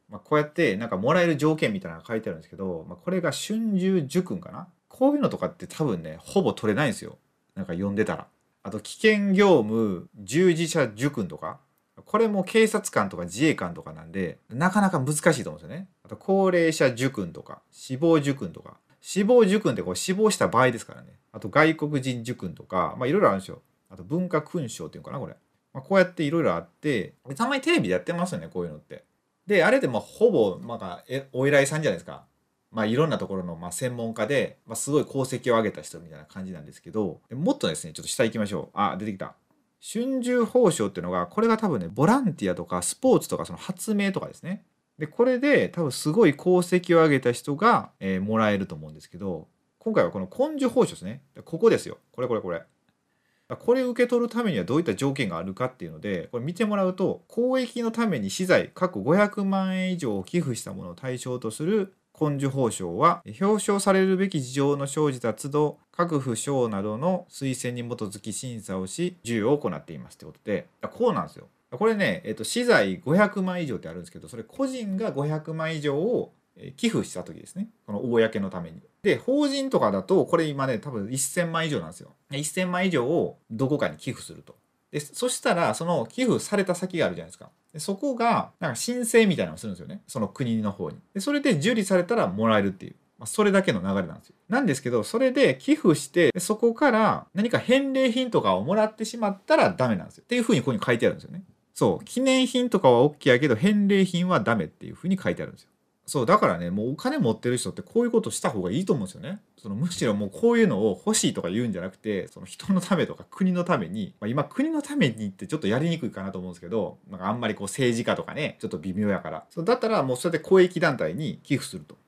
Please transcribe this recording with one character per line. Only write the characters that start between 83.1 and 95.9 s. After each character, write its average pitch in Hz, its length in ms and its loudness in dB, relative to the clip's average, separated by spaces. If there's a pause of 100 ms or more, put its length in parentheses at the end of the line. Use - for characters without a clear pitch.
ど 120 180 -2
こ 147 80 0
か 110 140 -2
に - 80 -14
寄 - 140 -8
付 - 120 -14
す - 80 -18
る 78 80 -20
と。 - 160 -20 (340)
で、 151 80 -6
そ - 300 -6
し - 140 -6
た 247 100 2
ら、 165 220 0
そ 165 100 -6
の 165 220 0
寄 - 180 -4
付 175 140 4
さ - 180 -4
れ 196 80 2
た 185 100 -2
先 185 220 -6
が 147 80 2
あ 90 60 0
る 87 60 -8
じ 85 40 -10
ゃ 82 40 -12
な - 20 -18
い - 20 -18
で - 40 -20
す - 60 -20
か。 - 120 -20 (240)
で、 156 60 -12
そ 196 160 -4
こ 277 180 -2
が、 233 460 0
な 170 80 -4
ん - 20 -4
か 117 60 -6
申 247 280 -4
請 226 220 6
み 170 100 2
た 104 60 0
い - 20 -2
な 82 60 -4
の 85 60 -12
を - 20 -14
す - 80 -10
る 101 60 -6
ん - 20 -10
で - 20 -12
す - 40 -14
よ 73 80 -16
ね。 - 180 -14
そ - 140 -6
の 101 80 -2
国 113 340 -2
の 104 100 -2
方 82 180 -6
に。 - 60 -12 (160)
で、 196 80 -8
そ 285 140 -2
れ 285 80 0
で 285 160 4
受 185 160 2
理 220 100 0
さ 190 140 2
れ 175 60 2
た 233 100 -2
ら 180 140 0
も 107 200 0
ら 107 100 6
え 101 40 2
る 98 60 2
っ - 20 -4
て 90 160 -10
い - 60 -14
う。 - 40 -20 (220)
ま 117 60 -16
あ、 - 20 -12
そ - 180 0
れ 202 80 4
だ 190 100 6
け 170 120 2
の 92 80 -4
流 92 60 -4 (120)
れ 87 60 -2
な 80 80 -12
ん - 60 -20
で - 40 -20
す - 60 -20
よ。 - 60 -20 (120)
な 254 140 0
ん - 20 2
で 156 100 2
す - 80 -6
け 127 60 -6
ど、 120 160 0
そ - 140 -2
れ 262 140 2
で 262 280 4
寄 294 160 2
付 180 180 4